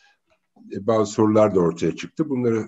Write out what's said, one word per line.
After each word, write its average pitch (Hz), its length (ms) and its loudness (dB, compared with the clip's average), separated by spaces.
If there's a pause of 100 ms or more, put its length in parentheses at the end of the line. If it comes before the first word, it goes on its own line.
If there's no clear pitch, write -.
(720)
e, 98 140 -10
bazı 110 260 0
sorular 107 420 4
da 92 60 4
ortaya 82 360 0
çıktı. - 320 -8
Bunları 117 400 -2